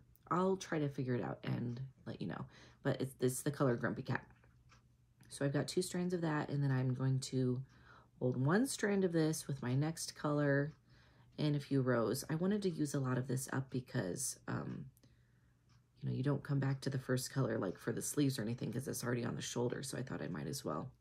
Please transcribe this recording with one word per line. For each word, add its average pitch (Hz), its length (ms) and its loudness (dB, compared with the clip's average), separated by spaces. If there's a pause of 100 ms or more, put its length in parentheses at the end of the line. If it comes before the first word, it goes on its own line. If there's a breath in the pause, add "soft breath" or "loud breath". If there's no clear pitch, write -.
(320)
I'll 185 260 4
try 170 220 -4
to 143 100 2
figure 127 240 -2
it 117 100 0
out - 200 -4
and 120 360 -2 (280)
let - 120 -8
you - 80 -4
know. - 180 -6 (360 loud breath)
But - 180 0
it's, - 200 -4
it's 127 220 2
the 143 100 0
color 135 240 2
Grumpy 113 260 -2
Cat. - 240 -4 (1040)
So - 160 -2
I've 139 80 2
got 139 140 2
two - 140 0
strands 180 320 0
of 175 80 0
that, 151 280 0
and 143 140 2
then 139 80 4
I'm 131 220 2
going 131 260 2
to 131 420 0 (580 loud breath)
hold 127 180 2
one 170 300 4
strand 202 360 2
of 180 80 2
this 156 360 2
with 139 140 -4
my 123 120 0
next 151 420 0
color 147 580 2 (640 soft breath)
in 151 180 2
a 147 40 0
few 139 220 2
rows. 123 480 4
I 156 60 0
wanted 190 280 2
to 190 60 2
use 151 240 0
a 147 60 0
lot 127 180 2
of 135 100 0
this 131 240 -2
up 135 180 -2
because, - 680 -2 (100)
um, 76 380 -4 (1160 soft breath)
you 135 80 -4
know, 123 60 0
you 127 80 0
don't 143 200 0
come 139 160 0
back 135 220 0
to - 80 -4
the 131 100 -2
first 127 340 -2
color, 113 240 2
like, 101 200 -2
for - 140 -4
the 113 100 -4
sleeves 139 360 2
or 110 60 -2
anything, 117 280 -2
'cause 127 160 -4
it's - 160 -4
already 120 220 0
on 151 100 -4
the 139 60 -6
shoulder. - 400 -2
So - 160 -6
I 131 60 -2
thought 131 180 -6
I 147 60 -4
might 73 200 -4
as - 160 -4
well, 85 380 -4